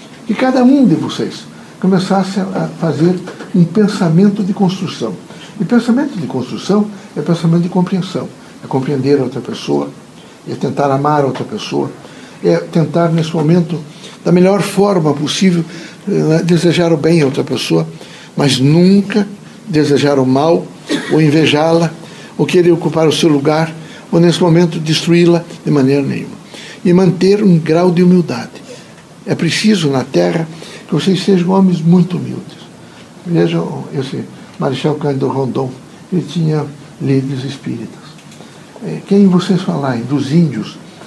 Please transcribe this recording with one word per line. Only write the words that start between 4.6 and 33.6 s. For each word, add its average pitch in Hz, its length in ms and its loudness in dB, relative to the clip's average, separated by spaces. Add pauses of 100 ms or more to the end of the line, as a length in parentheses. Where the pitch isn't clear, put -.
E 185 60 -2
pensamento 240 520 0
de 143 100 -6
construção 131 600 -2 (280)
é 156 60 -6
pensamento 170 420 0
de 180 60 -4
compreensão. 180 580 -2 (360)
É - 40 -14
compreender 139 520 0
a 127 40 0
outra 120 180 -6
pessoa, 143 480 -4 (600)
é 131 60 -8
tentar 139 360 -2
amar 143 320 2
a 135 40 0
outra 123 160 -4
pessoa, - 480 -6 (520)
é 170 140 2
tentar, 165 520 0
nesse 160 240 -2
momento, 165 460 0 (440)
da - 80 0
melhor 185 300 4
forma 185 520 0
possível, 165 500 0 (440)
eh, 160 360 2
desejar 165 500 2
o 156 40 2
bem 156 240 2
a 139 40 2
outra 131 180 -2
pessoa, 82 420 -2 (500)
mas 127 240 0
nunca 190 680 4 (400)
desejar 143 500 2
o 131 80 2
mal 143 400 2 (460)
ou 156 100 2
invejá-la, 156 680 2 (460)
ou 160 80 0
querer 175 260 4
ocupar 160 360 0
o 143 60 2
seu 165 160 2
lugar, 151 440 0 (380)
ou 170 80 2
nesse 170 220 4
momento 170 380 4
destruí-la 170 640 2 (200)
de 156 80 -2
maneira 139 300 2
nenhuma. 135 340 -6 (480)
E 180 80 2
manter 190 520 4
um 175 160 6
grau 165 320 2
de 170 100 2
humildade. 175 500 2 (760)
É 165 100 -2
preciso, 170 540 0
na 131 140 0
Terra, 165 440 -2 (400)
que - 60 -8
vocês 170 300 0
sejam 185 280 2
homens 190 300 4
muito 170 360 2
humildes. - 400 -10 (680)
Vejam 165 600 -2 (120)